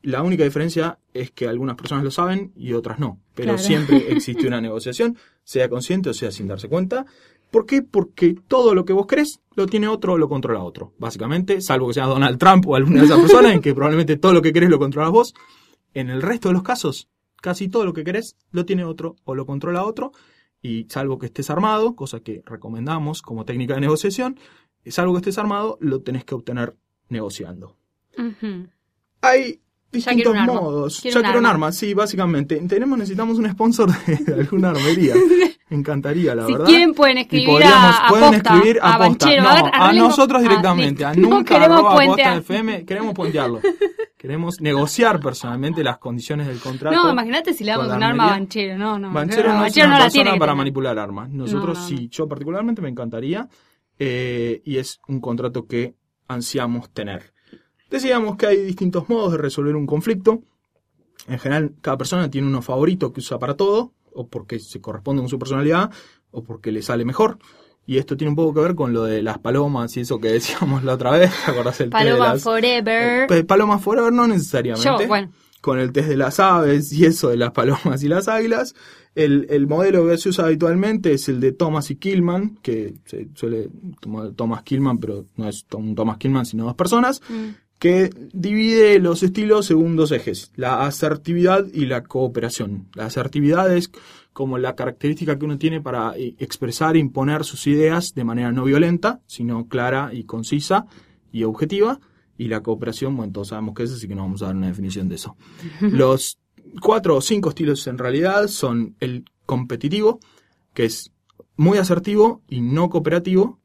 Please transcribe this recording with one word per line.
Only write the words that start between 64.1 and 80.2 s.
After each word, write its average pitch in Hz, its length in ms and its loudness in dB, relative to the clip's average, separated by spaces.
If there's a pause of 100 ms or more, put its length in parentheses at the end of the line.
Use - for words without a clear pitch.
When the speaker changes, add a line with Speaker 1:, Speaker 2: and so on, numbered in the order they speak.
Speaker 1:
o 120 160 -14
porque 113 300 -12
se - 220 -16
corresponde 123 420 -6
con 127 60 -6
su 135 100 -6
personalidad, 147 520 -2 (400)
o 117 140 -14
porque 110 280 -10
le 107 100 -6
sale 117 220 -4
mejor. 135 340 -2 (480)
Y 131 120 -2
esto 135 180 -4
tiene 151 140 -2
un 147 60 -2
poco 160 180 0
que 156 60 0
ver 175 140 0
con 131 180 -2
lo 113 120 0
de 110 180 -2
las 110 160 -4
palomas 131 580 -2
y 123 40 -6
eso 120 200 -6
que 110 80 -2
decíamos 131 560 -2
la 131 100 0
otra 123 180 -2
vez, 180 200 6 (120)
¿te 160 60 -2
acordás 123 300 -4
el 123 100 -2
test 220 140 2
de 233 60 4
Speaker 2:
Paloma 240 240 4
Speaker 1:
las 139 80 -4
Speaker 2:
forever. 233 800 0
Speaker 1:
Eh, - 20 -2 (160)
pa-, 170 40 -4
paloma 202 320 4
forever 233 340 2
no 240 160 4
necesariamente. 143 560 -2 (180)
Speaker 2:
Yo, 233 60 -2
bueno. 196 220 -2 (300)
Speaker 1:
Con 131 200 -2
el 127 120 -2
test 143 160 0
de 139 80 0
las 135 220 -2
aves 151 540 2
y 156 120 4
eso 165 260 2
de 117 60 0
las 120 140 0
palomas 135 540 -2
y 143 40 0
las 190 200 0
águilas, 226 460 -2 (420)
el, 143 340 2
el 143 160 2
modelo 170 400 2
que 170 120 2
se 196 100 -2